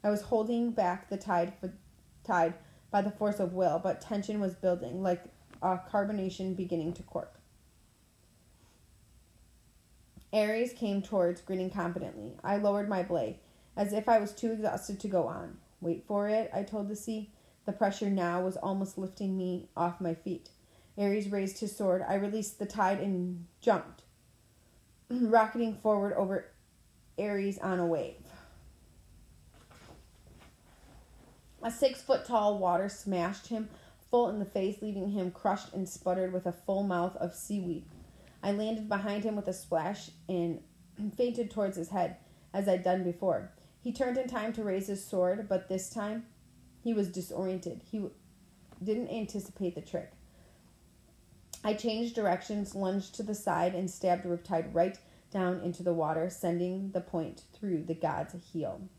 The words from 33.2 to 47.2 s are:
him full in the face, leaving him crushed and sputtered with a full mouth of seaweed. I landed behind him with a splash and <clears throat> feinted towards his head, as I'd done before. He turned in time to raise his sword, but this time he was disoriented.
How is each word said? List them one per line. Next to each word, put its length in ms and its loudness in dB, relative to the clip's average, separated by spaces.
him 200 -4
full 200 4
in 80 -4
the 80 -2
face, 340 -2
leaving 300 -4
him 200 0
crushed 440 -2
and 120 -2
sputtered 460 -2
with 140 -2
a 60 -2
full 320 -2
mouth 320 0
of 180 -4
seaweed. 500 -4
I 100 0
landed 360 -2
behind 360 -2
him 120 0
with 120 -4
a 40 -2
splash 580 -2
and 340 0
<clears throat> 200 -4
feinted 340 0
towards 260 -2
his 140 -6
head, 260 0
as 120 0
I'd 180 4
done 200 4
before. 460 0
He 100 -4
turned 240 0
in 120 0
time 260 -2
to 100 -4
raise 220 0
his 180 -6
sword, 440 0
but 200 0
this 220 -2
time 360 -6
he 120 0
was 140 2
disoriented. 840 -4